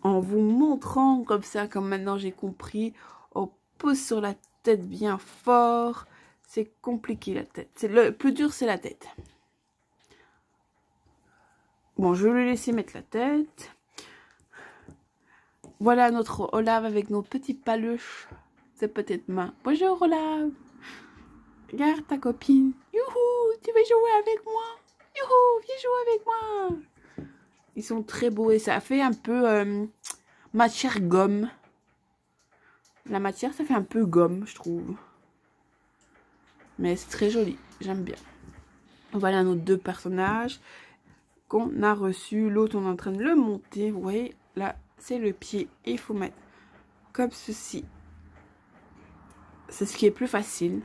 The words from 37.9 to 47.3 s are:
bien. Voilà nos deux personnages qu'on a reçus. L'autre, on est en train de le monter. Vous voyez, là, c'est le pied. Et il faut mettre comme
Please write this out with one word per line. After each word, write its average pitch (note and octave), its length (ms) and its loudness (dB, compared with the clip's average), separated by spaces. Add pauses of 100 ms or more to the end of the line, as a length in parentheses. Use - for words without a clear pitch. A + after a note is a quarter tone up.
bien. - 140 -10 (960)
Voilà F#3+ 300 2
nos F#3 120 2
deux F3+ 220 2
personnages F#3+ 840 -4 (880)
qu'on A3 340 -2
a G#3 120 4
reçus. G3+ 560 -2
L'autre, G#3+ 280 2
on G3 80 -2
est F#3+ 40 0
en F3+ 80 -2
train F#3+ 160 -6
de G3 100 -4
le E4 120 4
monter. G#3 540 0
Vous G3 120 -6
voyez, G#3 340 -4 (220)
là, G3 180 -6 (220)
c'est - 200 -8
le A3 140 0
pied. - 380 -8 (160)
Et A#3 60 -4
il A#3+ 60 -4
faut - 160 -10
mettre G3 220 -6 (800)
comme B3 180 -2